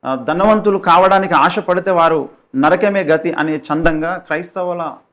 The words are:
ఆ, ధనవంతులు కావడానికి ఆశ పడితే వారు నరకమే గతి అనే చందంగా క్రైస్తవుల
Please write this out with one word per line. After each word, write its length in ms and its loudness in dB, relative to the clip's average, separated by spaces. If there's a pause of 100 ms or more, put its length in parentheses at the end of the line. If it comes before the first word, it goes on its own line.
ఆ, 100 -4
ధనవంతులు 600 0
కావడానికి 560 4
ఆశ 260 2
పడితే 320 -2
వారు 380 2 (260)
నరకమే 480 2
గతి 300 0
అనే 220 -4
చందంగా 600 -4
క్రైస్తవుల 760 -8 (200)